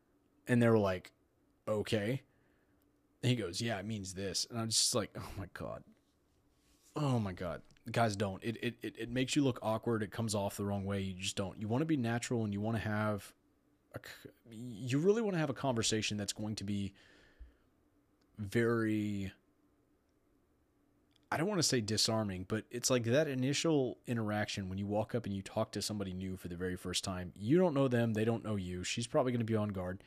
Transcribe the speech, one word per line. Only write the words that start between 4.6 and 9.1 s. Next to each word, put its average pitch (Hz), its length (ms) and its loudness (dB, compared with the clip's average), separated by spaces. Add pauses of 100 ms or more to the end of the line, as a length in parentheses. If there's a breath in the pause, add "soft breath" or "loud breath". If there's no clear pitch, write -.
just - 260 4
like, 107 220 0
"Oh - 220 -10
my 101 160 -8
God. - 300 -8 (1120)
Oh 135 240 2
my 98 120 0
God." 82 300 -6 (300)
Guys, 113 240 4
don't. 98 280 -2
It, 110 180 -2
it, 120 200 -2
it, 107 160 -6
it 117 120 -6